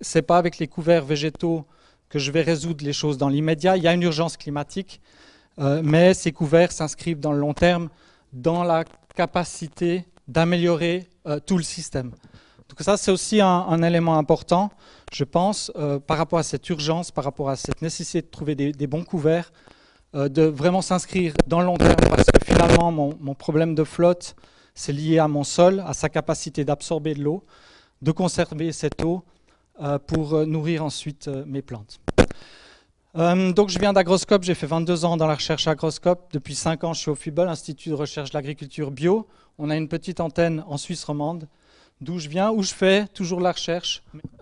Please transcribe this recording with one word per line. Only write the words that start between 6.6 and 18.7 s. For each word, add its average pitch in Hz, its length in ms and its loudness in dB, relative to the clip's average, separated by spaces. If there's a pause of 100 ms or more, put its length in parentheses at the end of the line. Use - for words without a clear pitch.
s'inscrivent 160 500 -6
dans 151 120 -2
le 143 60 0
long 147 160 -2
terme, 175 340 2 (460)
dans 165 300 -2
la 165 200 0 (320)
capacité 175 920 -4 (220)
d'améliorer, 170 800 0 (180)
euh, 147 140 -4
tout 190 160 0
le 170 60 2
système. 139 480 -8
Donc - 680 -20
ça, 202 180 2
c'est - 120 0
aussi 202 300 2
un, 190 80 6
un 175 340 2
élément 165 360 4
important, 170 500 2 (420)
je - 140 -4
pense, 185 500 0
euh, 143 260 -4
par 156 180 -2
rapport 165 200 0
à 160 40 0
cette - 260 -6
urgence, 160 420 -4
par 139 140 -6
rapport 139 240 -4
à 135 80 -2
cette - 240 -8
nécessité 165 400 -6
de 160 60 -12
trouver 147 300 -6
des, 143 160 -2